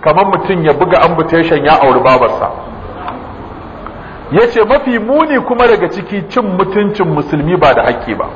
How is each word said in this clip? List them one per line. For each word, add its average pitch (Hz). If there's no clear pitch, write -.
kamar 165
mutum 185
ya 151
buga -
amputation 165
ya 147
auri 127
babarsa. -
Ya 196
ce 226
mafi 254
muni 285
kuma 240
daga 175
ciki 190
cin 208
mutuncin 190
musulmi 151
ba 143
da 117
haƙƙi 120
ba. 87